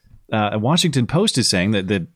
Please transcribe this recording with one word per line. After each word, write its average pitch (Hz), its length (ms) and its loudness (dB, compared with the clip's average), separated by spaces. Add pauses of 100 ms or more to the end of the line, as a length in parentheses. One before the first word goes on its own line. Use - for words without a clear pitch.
(320)
uh, 107 300 -2
Washington 135 460 0
Post 202 300 0
is 117 120 2
saying 98 220 2
that 98 160 -2
the 95 280 -2